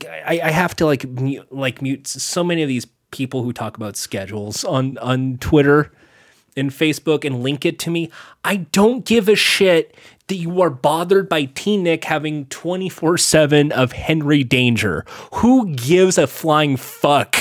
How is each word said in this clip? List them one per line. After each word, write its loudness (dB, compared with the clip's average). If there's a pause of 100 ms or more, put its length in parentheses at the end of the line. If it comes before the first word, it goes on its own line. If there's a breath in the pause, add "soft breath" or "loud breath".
I, -4
I 0
have 0
to, 2
like, 0
mute, -6
like, -6
mute -6
so -4
many 0
of 0
these -4 (240)
people -6
who -4
talk -10
about -10
schedules -8
on, -2
on -2
Twitter, 4 (640 soft breath)
and -2
Facebook -2
and -4
link -6
it -2
to -6
me. -4 (340 loud breath)
I -2
don't 0
give 2
a 6
shit 2 (320 loud breath)
that -4
you -2
are 4
bothered 0
by 0
Teen -2
Nick 0
having -4
twenty-four -2
seven 4
of 0
Henry 0
Danger. 0 (300 loud breath)
Who 4
gives 2
a 2
flying 0
fuck? 0